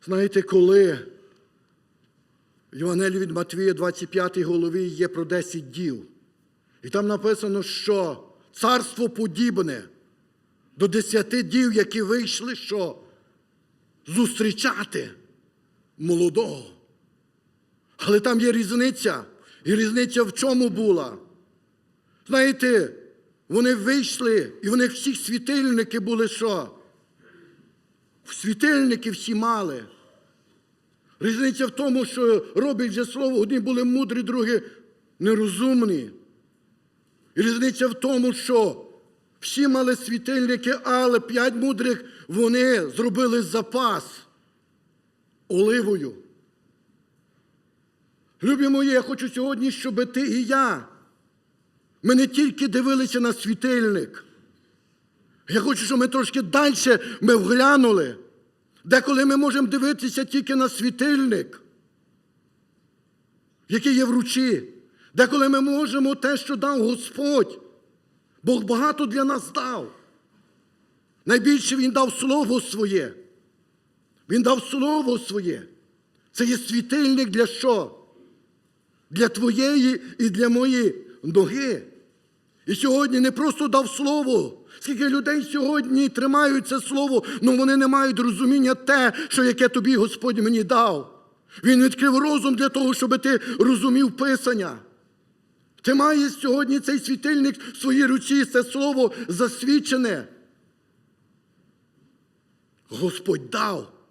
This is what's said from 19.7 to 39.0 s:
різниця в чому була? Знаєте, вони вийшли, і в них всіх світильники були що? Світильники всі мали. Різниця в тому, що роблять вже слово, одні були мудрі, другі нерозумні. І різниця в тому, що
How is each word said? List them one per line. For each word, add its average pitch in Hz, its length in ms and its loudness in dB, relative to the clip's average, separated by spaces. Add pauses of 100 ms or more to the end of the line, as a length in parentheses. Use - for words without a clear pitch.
різниця 233 480 0
в 196 100 -2
чому 254 360 0
була? 170 500 0 (1080)
Знаєте, 254 680 2 (540)
вони 240 260 2
вийшли, 226 800 -2 (100)
і 202 60 -4
в 233 80 0
них 247 160 2
всіх 269 240 -6
світильники 240 840 -2
були 220 280 -2
що? 202 420 -4 (1500)
Світильники 240 880 0
всі 220 240 -6
мали. 208 500 -2 (1400)
Різниця 247 460 -2
в 220 40 -4
тому, 262 340 -2
що 226 500 2
роблять 247 360 0
вже 226 140 -4
слово, 262 340 -2
одні 220 200 0
були 247 260 -2
мудрі, 247 380 -2
другі 226 400 -2 (560)
нерозумні. 208 920 0 (1200)
І 190 80 0
різниця 233 460 0
в 233 60 -4
тому, 254 380 0
що 226 540 0 (540)